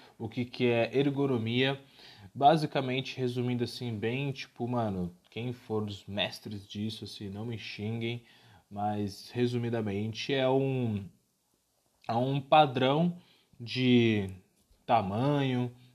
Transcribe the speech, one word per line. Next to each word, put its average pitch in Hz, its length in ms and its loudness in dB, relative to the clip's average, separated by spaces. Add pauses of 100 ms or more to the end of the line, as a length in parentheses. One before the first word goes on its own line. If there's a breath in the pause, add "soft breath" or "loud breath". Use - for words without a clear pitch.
(200 loud breath)
o 113 80 -8
que, 123 160 -4
que 123 220 -2
é 117 280 4
ergonomia, 135 880 0 (540 loud breath)
basicamente, 139 840 2
resumindo 123 460 0
assim 113 340 -6
bem, 127 360 -2
tipo, - 340 -8
mano, 104 480 -2 (160)
quem 123 220 -6
for 110 300 -4
os 101 220 -10
mestres 101 600 -6
disso, 107 380 -6
assim, 101 240 -12
não 101 160 -10
me 117 120 -8
xinguem, 113 680 -6 (440 soft breath)
mas 104 600 -6
resumidamente 117 1000 -2
é 131 160 2
um, 127 560 0 (1000)
é - 80 -6
um 135 280 0
padrão 147 760 4 (400 loud breath)
de 117 720 4 (560)
tamanho, 123 840 2 (240 soft breath)